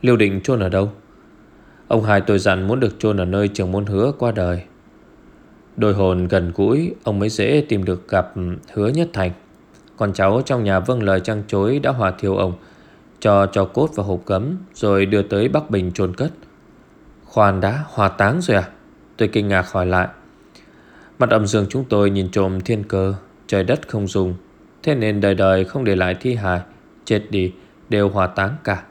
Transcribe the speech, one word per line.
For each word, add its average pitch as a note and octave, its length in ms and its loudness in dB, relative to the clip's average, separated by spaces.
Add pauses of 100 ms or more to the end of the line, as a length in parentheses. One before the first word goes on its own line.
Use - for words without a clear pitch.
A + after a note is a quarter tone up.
Liêu B2 140 4
định G2 240 2
chôn A#2+ 200 -2
ở F#2+ 80 0
đâu?" G2 240 0 (960)
Ông A2+ 160 2
hai G#2 160 4
tôi G2+ 180 2
dặn F#2+ 280 0
muốn A#2+ 140 0
được A2 180 -2
chôn G#2+ 220 0
ở F#2 40 0
nơi G2 240 0
trưởng F#2+ 240 -4
môn G2+ 140 -2
Hứa G2+ 320 0
qua A#2 140 -2
đời. F2+ 300 -2 (1120)
Đôi G#2+ 180 2
hồn F#2 340 0
gần F2 260 0
gũi, C#3 400 0 (100)
ông G#2 140 -2
mới G#2 100 -2
dễ A#2+ 400 0
tìm G2 160 0
được F#2 240 -4
gặp F#2 240 0 (400)
Hứa G#2 160 0
Nhất E3 240 0
Thành. F#2 200 -2 (640)
Con G#2 160 -2
cháu G2 320 2
trong B2 200 -2
nhà F#2+ 160 2
vâng A#2+ 220 -2
lời F#2+ 180 2
trăng G#2+ 260 -4
chối G#2+ 320 0
đã C3+ 120 -2
hỏa A#2 200 0
thiêu F#2+ 260 -2
ông, F#2+ 160 0 (680)
cho G2 260 4
tro F#2+ 180 0
cốt C#3+ 300 0
vào G2 120 -4
hộp F2+ 200 -4
gấm A2+ 300 -2 (180)
rồi G2 320 2
đưa G2+ 160 2
tới G#2 260 0
Bắc D3+ 220 -2
Bình F#2 220 0
chôn F#2 220 -2
cất. D3+ 160 -4 (920)
"Khoan G2+ 360 2
đã, A#2 260 -2
hỏa G2+ 220 0
táng G#2+ 320 0
rồi C3 160 0
à?" F#2 120 0 (480)
Tôi A2 120 0
kinh G2+ 200 -2
ngạc F#2 240 0
hỏi F#2 140 0
lại. F2+ 220 0 (1120)
"Mặt A#2+ 120 2
âm G#2+ 160 2
dương G2+ 220 0
chúng C3 160 -4
tôi G2+ 260 2
nhìn F#2+ 200 -2
trộm F#2+ 300 -2
thiên G#2 240 -2
cơ, G2 300 -2 (320)
trời G2 180 0
đất - 240 -2
không G2+ 180 -4
dùng, F#2 280 -2 (480)
thế D#3 120 0
nên G#2+ 260 0
đời G2+ 140 4
đời F#2+ 300 4
không C3 200 -6
để G2 120 2
lại F#2 240 0
thi B2+ 140 -2
hài, F#2 260 -2 (440)
chết G#2 260 0
đi F#2 220 -2 (360)
đều G2+ 200 2
hỏa G2 180 0
táng G2 380 -4
cả." F#2+ 260 -4